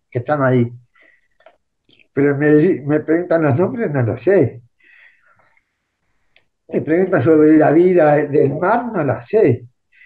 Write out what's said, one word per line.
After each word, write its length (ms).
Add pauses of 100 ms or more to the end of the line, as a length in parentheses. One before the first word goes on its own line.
(100)
que 80
están 240
ahí. 260 (1400)
Pero 240
me, 440
me 200
preguntan 440
los 120
nombres, 360
no 100
lo 160
sé. 440 (2000)
Me 140
preguntan 420
sobre 340
la 140
vida 460
del 420
mar, 340
no 120
la 220
sé. 380 (420)